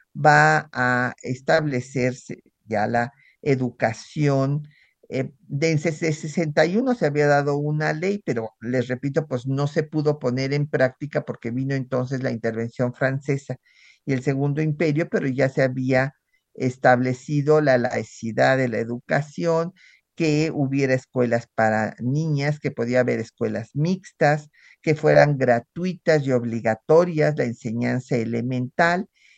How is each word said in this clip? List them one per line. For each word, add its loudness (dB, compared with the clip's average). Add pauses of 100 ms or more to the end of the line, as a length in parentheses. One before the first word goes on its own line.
(140)
va 4
a 0
establecerse -2 (220)
ya -2
la -2 (300)
educación. -2 (400)
Eh, -6 (100)
de, -2
en 2
ses-, -4
de 0
sesenta 0
y 0
uno 0
se -2
había 2
dado 2
una -2
ley, -4
pero -4 (100)
les -2
repito, -4
pues -6
no -2
se -2
pudo -2
poner -2
en 0
práctica -2
porque -8
vino -2
entonces -4
la -4
intervención -4
francesa -4 (480)
y -2
el -2
Segundo 0
Imperio, 0
pero -2
ya 0
se 0
había 0 (400)
establecido 2
la 4
laicidad 0
de 2
la -4
educación, -2 (420)
que 2
hubiera 0
escuelas 0
para 0
niñas, -2
que -4
podía 0
haber 0
escuelas -6
mixtas, -2 (320)
que 2
fueran 4
gratuitas 0
y 0
obligatorias 2
la 0
enseñanza -4
elemental, -2 (300)